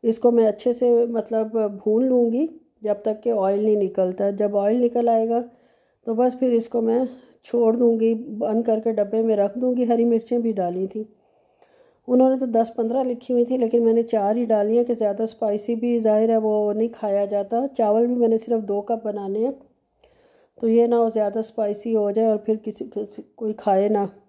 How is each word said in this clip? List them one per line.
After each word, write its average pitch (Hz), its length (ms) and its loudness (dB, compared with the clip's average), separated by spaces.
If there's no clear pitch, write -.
इसको 233 280 2
मैं 233 140 4
अच्छे 214 280 -2
से 240 340 2
मतलब 220 680 -4
भून 220 260 0
लूँगी 254 560 0
जब 208 200 -2
तक 214 160 -4
कि 233 120 -2
ऑयल 196 280 0
नहीं 214 180 2
निकलता। 190 540 -2
जब 202 240 -2
ऑयल 208 220 2
निकल 240 320 0
आएगा 226 340 0
तो 226 80 -4
बस 247 220 0
फिर 247 180 0
इसको 233 280 0
मैं 233 260 0
छोड़ 233 300 2
दूँगी, 226 380 2
बंद 226 520 -4
करके 220 280 0
डब्बे 208 280 0
में 220 140 2
रख 202 220 -2
दूँगी। 247 260 0
हरी 233 220 2
मिर्चें 233 360 0
भी 226 120 -2
डाली 185 320 -4
थी 214 220 -10
उन्होंने, 254 300 4
तो 262 100 -4
दस 226 220 2
पन्द्रह 240 340 -2
लिखी 247 280 -6
हुई 240 120 4
थी, 254 140 -2
लेकिन 233 240 2
मैंने 233 220 4
चार 220 320 0
ही 240 100 -2
डाली 214 300 2
हैं 240 80 2
कि 240 100 -2
ज़्यादा 220 320 -2
स्पाइसी 220 500 -4
भी 240 240 0
ज़ाहिर 220 300 2
है 226 80 4
वो 214 340 0
नहीं 220 180 -2
खाया 202 360 -2
जाता। 208 420 -2
चावल 226 380 2
भी 247 100 -2
मैंने 233 220 2
सिर्फ 226 240 -2
दो 202 200 -4
कप 226 220 -6
बनाने 202 340 -6
हैं, 247 140 -2
तो 233 100 -2
ये 233 180 4
ना 240 100 2
हो 226 140 2
ज़्यादा 220 320 -2
स्पाइसी 220 520 -4
हो 208 180 0
जाए 220 140 0
और 214 120 2
फिर 220 200 -2
किसी, 214 280 -10
किसी 208 360 -10
कोई 214 180 -6
खाए 202 360 2
ना। 202 160 0